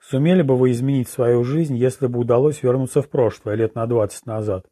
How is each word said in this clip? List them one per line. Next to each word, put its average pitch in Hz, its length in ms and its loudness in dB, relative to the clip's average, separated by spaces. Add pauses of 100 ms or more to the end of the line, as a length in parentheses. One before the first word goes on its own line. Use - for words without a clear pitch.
Сумели 165 420 2
бы 131 140 2
вы 127 160 4
изменить 127 360 0
свою 120 360 0
жизнь, 143 320 -2
если 123 320 0
бы 120 100 -4
удалось 123 460 2
вернуться 131 360 0
в - 80 -6
прошлое 110 460 -2
лет 110 220 -2
на 113 100 -4
двадцать 113 400 -2
назад? 107 460 -6